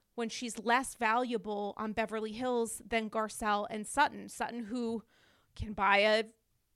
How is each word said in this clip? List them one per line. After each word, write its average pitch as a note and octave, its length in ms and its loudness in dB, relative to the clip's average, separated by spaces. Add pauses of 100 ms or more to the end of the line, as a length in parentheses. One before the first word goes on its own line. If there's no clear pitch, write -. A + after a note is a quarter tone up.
(160)
when A#3 120 -2
she's A#3 300 -6
less A#3+ 380 2
valuable G#3+ 800 0
on G#3+ 160 -4
Beverly A3 400 -2
Hills A#3+ 520 -2
than A3 240 0
Garcelle G#3 640 0
and G#3+ 160 -6
Sutton? - 420 0
Sutton, A#3 360 -6
who A3+ 400 -4 (500)
can A3 180 -6
buy G3+ 260 6
a G#3+ 260 6 (520)